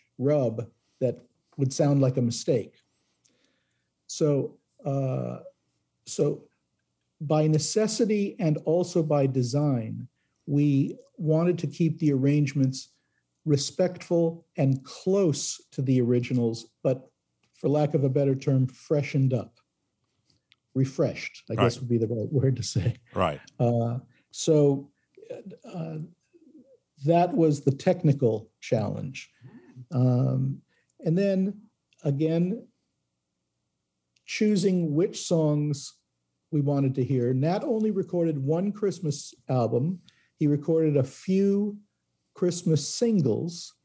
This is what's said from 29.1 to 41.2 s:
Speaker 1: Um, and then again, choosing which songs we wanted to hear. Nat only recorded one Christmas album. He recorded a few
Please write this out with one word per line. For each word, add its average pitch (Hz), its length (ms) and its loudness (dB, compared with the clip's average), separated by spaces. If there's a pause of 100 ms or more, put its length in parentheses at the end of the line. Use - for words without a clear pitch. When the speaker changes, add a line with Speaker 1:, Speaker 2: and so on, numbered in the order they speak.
Speaker 1:
Um, 131 680 0 (420)
and 170 140 0
then 196 420 0 (460)
again, 165 600 0 (1600)
choosing 185 680 0
which 175 320 -2
songs 151 680 0 (560)
we 147 100 2
wanted 139 340 0
to 135 80 0
hear. 123 300 0
Nat 160 300 0
only 220 280 0
recorded 170 460 -2
one 160 340 -2
Christmas - 640 -6 (160)
album. 127 500 0 (380)
He 156 100 0
recorded 151 480 2
a 139 80 4
few 196 720 0 (560)